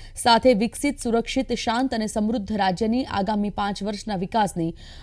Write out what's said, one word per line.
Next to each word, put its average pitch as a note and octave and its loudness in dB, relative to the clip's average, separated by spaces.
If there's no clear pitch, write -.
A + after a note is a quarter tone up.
સાથે A#3+ 6
વિકસિત, A#3 0
સુરક્ષિત, A#3 0
શાંત A#3+ -2
અને A3 -2
સમૃદ્ધ G#3+ -2
રાજ્યની G#3+ 2
આગામી G#3 -2
પાંચ G3+ -4
વર્ષના G#3 -4
વિકાસની F3+ 0